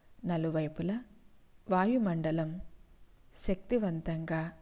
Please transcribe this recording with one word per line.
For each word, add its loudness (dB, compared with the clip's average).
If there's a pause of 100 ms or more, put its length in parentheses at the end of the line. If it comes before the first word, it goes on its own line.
(260)
నలువైపులా 0 (680)
వాయుమండలం 2 (840)
శక్తివంతంగా 0 (100)